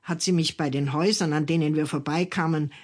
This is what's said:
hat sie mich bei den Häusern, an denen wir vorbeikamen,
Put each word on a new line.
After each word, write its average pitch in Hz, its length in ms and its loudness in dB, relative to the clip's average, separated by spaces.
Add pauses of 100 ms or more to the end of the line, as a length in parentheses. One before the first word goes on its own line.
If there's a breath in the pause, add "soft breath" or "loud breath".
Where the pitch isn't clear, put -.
hat 170 200 -4
sie 185 100 0
mich 160 240 2
bei 147 140 -2
den 139 220 0
Häusern, 170 400 2
an 151 140 0
denen 156 280 2
wir 151 120 0
vorbeikamen, 156 880 -2 (120)